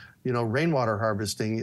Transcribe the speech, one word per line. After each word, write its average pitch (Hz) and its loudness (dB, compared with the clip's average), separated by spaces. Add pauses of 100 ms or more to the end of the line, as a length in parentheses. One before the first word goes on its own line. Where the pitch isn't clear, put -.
(240)
you 127 0
know, 120 2
rainwater 123 2
harvesting 110 -2